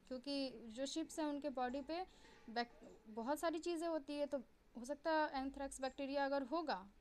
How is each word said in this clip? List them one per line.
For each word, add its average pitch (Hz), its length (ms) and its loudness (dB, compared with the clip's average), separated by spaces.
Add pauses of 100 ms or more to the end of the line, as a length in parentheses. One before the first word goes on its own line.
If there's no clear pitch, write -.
क्योंकि 269 420 0
जो 226 360 -6
ships 311 340 -2
हैं 311 60 2
उनके 285 240 0
body 254 320 0
पे 339 240 -2 (440)
बैक-, - 580 -4
बहुत 226 320 0
सारी 330 200 2
चीज़ें 339 280 0
होती 294 300 0
है, 294 80 2
तो 285 120 0 (400)
हो 233 80 -8
सकता 294 260 0
है 302 300 4
anthrax 277 400 -4
bacteria 277 440 2
अगर 277 180 4
होगा 262 440 0 (140)